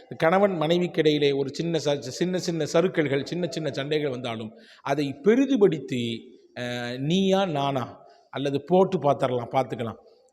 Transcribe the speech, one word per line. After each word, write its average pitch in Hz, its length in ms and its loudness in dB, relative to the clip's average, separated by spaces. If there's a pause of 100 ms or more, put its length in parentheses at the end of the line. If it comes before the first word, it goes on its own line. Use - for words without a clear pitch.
(180)
கணவன் 190 340 4
மனைவிக்கிடையிலே 151 840 2
ஒரு 135 180 -2
சின்ன 165 320 -4
ச-, 143 120 0
சின்ன 175 400 -4
சின்ன 165 360 -4
சறுக்கல்கள், 156 500 2
சின்ன 170 260 -4
சின்ன 156 220 -6
சண்டைகள் 147 380 -2
வந்தாலும் 117 420 -6 (300)
அதை 139 420 -2
பெரிதுபடுத்தி, 196 920 2 (420)
அ, 120 380 -6
"நீயா 190 480 2
நானா 139 600 -4 (240)
அல்லது 139 320 -4
போட்டு 185 360 4
பார்த்துடலாம், 127 540 0
பார்த்துக்கலாம், 117 440 -2 (360)